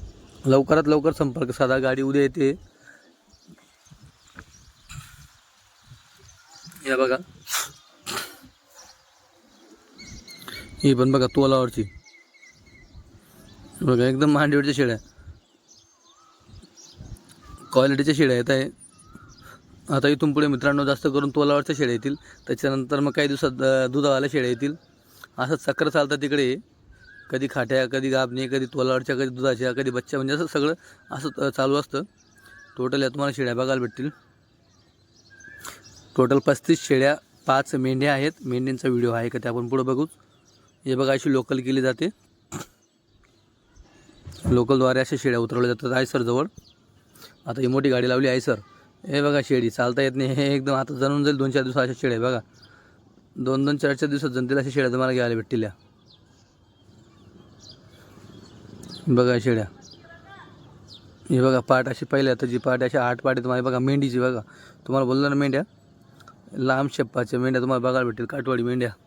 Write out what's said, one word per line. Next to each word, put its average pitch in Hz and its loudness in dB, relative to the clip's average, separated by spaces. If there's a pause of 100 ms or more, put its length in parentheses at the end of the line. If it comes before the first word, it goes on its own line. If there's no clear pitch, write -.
(460)
लवकरात 139 4
लवकर 151 2
संपर्क 135 -4
साधा, 131 0
गाडी 131 0
उद्या 139 2
येते. 139 2 (4000)
या 131 2
बघा, 127 2 (3750)
ही 139 6
पण 127 4
बघा 127 4
तोलावरची, 131 2 (2000)
बघा 123 4
एकदम 135 2
मांडीवरच्या 147 2
शेळ्या, 123 0 (2750)
क्वालिटीच्या 139 2
शेळ्या 131 4
येत 120 -2
आहे. 135 -2 (1040)
आता 139 2
इथून 147 2
पुढे 147 2
मित्रांनो, 143 0
जास्त 143 -2
करून 143 0
तोलावरच्या 143 2
शेळ्या 127 0
येतील, 135 -4 (320)
त्याच्यानंतर 135 -2
मग 143 0
काही 147 0
दिवसात, 135 -2
अ, 131 2
दुधावाल्या 139 0
शेळ्या 127 0
येतील. 139 -2 (600)
असं 131 0
चक्र 147 -2
चालतं 147 2
तिकडे, 139 0 (720)
कधी 131 -2
खाट्या, 127 0
कधी 135 -2
गाभणी, 131 -2
कधी 131 -2
तोलावरच्या, 127 -2
कधी 131 -2
दुधाच्या, 127 -2
कधी 135 -2
बच्चा, 123 -6
म्हणजे 139 -2
असं 160 -2
सगळं 151 -2 (380)
असं, 135 -8
अ, 139 0
चालू 135 0
असतं. 143 -4 (760)
टोटल 131 -2
या 131 0
तुम्हाला 131 -4
शेळ्या 123 -2
बघायला 131 0
भेटतील. 127 -6 (2000)
टोटल 131 4
पस्तीस - 0
शेळ्या, 139 4 (320)
पाच 139 0
मेंढ्या 131 0
आहेत. 139 0 (140)
मेंढ्यांचा 127 -2
व्हिडिओ 120 2
आहे 117 -2
का 120 -6
ते 123 -4
आपण 120 -4
पुढं 131 0
बघूच. 131 -2 (760)
हे 131 0
बघा, 135 2
अशी 135 0
लोकल 131 0
केली 131 0
जाते, 131 0 (2250)
लोकलद्वारे 127 4
अशा 131 -2
शेळ्या 123 0
उतरवल्या 123 0
जातात 123 -4
आयसरजवळ. 127 0 (1000)
आता 117 -6
ही 127 2
मोठी 135 2
गाडी 123 2
लावली 131 2
आयसर, 127 0 (520)
हे 143 0
बघा 143 2
शेळी 123 2
चालता 123 0
येत 135 2
नाही, 135 0
हे 139 2
एकदम 139 0
आता 135 -2
जणून 139 0
जाईल 143 2
दोन 135 0
चार 135 2
दिवसात 127 0
अशा 127 0
शेळ्या 120 0
बघा, 123 0 (960)
दोन 135 0
दोन 147 0
चार 139 0
चार 143 -2
दिवसात 143 -2
जनतेला 127 0
अशा 135 -4
शेळ्या 127 0
तुम्हाला 131 0
घ्यायला 120 0
भेटतील 110 -2
या. 104 -6 (3500)
बघा 123 4
शेळ्या, 113 0 (1600)
हे 127 4
बघा 131 4
पाट 131 2
अशी 135 -6
पहिल्या, 135 2
तर 123 -2
जी 123 -2
पाट 127 0
अशा 123 0
आठ 123 -4
पाट 131 0
आहे 120 -4
तुम्हाला, 127 -2
बघा 127 0
मेंढीची 135 0
बघा, 127 0 (480)
तुम्हाला 135 0
बोललो 135 0
ना 139 0
मेंढ्या, 139 0 (920)
लांब 131 0
शेप्पाच्या 123 -4
मेंढ्या 127 0
तुम्हाला 127 0
बघायला 127 0
भेटतील, 117 -4
काठवाडी 127 -4
मेंढ्या. 123 -2 (160)